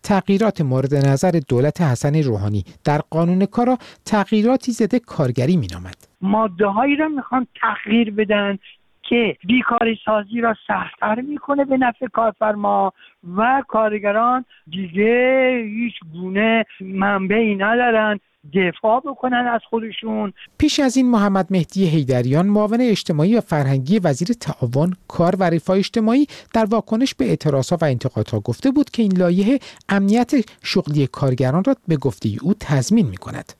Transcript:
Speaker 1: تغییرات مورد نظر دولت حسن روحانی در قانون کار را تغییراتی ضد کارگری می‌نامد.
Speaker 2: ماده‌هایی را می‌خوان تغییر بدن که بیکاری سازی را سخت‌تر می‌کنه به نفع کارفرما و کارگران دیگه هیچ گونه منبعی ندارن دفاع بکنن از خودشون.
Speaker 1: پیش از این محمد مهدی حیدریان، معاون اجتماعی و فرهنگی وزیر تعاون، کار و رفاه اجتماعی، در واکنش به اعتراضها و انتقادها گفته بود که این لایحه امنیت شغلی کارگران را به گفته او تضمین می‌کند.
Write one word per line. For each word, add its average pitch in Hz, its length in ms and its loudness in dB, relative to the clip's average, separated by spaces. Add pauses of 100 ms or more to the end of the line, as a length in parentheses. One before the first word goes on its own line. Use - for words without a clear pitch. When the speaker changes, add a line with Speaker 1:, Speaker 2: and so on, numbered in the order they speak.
Speaker 1:
تغییرات 196 580 0
مورد 131 340 0
نظر 139 540 2
دولت 135 320 0
حسن 147 420 0
روحانی 104 420 -2 (200)
در 147 140 0 (120)
قانون 180 360 0
کار 240 200 0
را 254 120 0 (260)
تغییراتی 220 680 0
ضد 220 220 0
کارگری 139 640 0
می‌نامد. 90 400 -6 (240)
Speaker 2:
ماده‌هایی 208 760 0
را 311 120 -2
می‌خوان 262 380 -4 (140)
تغییر 220 500 0
بدن 202 480 0 (500)
که 226 280 0 (100)
بیکاری 226 580 0
سازی 214 360 -2
را 233 140 0 (120)
سخت‌تر 208 540 -4
می‌کنه 285 440 -2
به 269 120 0
نفع 247 360 0
کارفرما 208 800 0 (440)
و 254 320 2
کارگران 220 760 0 (260)
دیگه 233 960 2
هیچ 220 300 -6 (180)
گونه 202 520 0 (160)
منبعی 196 720 0
ندارن 214 640 0 (360)
دفاع 214 520 0
بکنن 247 480 -2
از 226 60 -2 (100)
خودشون. 220 640 -6 (260)
Speaker 1:
پیش - 220 2
از 262 160 2
این 254 140 4
محمد 202 400 2
مهدی 190 360 0
حیدریان، 135 600 2
معاون 208 340 2
اجتماعی 196 560 2
و 214 40 4
فرهنگی 139 580 0
وزیر 175 300 0
تعاون، 156 680 -2 (120)
کار 180 280 0
و 190 60 -2
رفاه 170 340 0
اجتماعی، 226 500 0 (280)
در 226 100 2
واکنش 226 500 -2
به 269 100 -2
اعتراضها 156 560 0
و 165 40 0
انتقادها 113 560 -2
گفته 123 300 -2
بود 285 200 0
که 233 120 -2
این 190 140 2
لایحه 190 420 2 (300)
امنیت 202 440 2 (300)
شغلی 147 440 0
کارگران 131 580 0
را 277 120 2 (120)
به 160 80 2
گفته 127 340 -2 (120)
او 180 180 0
تضمین 151 460 2
می‌کند. - 540 -10